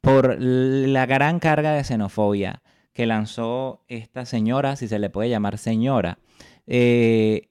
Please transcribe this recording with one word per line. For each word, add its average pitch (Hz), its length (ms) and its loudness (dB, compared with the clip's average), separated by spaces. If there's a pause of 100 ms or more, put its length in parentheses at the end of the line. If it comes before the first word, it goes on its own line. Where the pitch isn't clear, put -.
por 131 400 4
la 131 640 2
gran 143 320 2
carga 151 340 2
de 147 120 -2
xenofobia 101 760 -2 (320)
que 120 140 -4
lanzó 113 800 -6
esta 117 400 -14
señora, 131 480 0
si 127 140 -8
se 107 100 -4
le 101 120 -4
puede 110 200 -4
llamar 104 280 -2
señora, 113 600 -2 (480)
eh, 117 840 2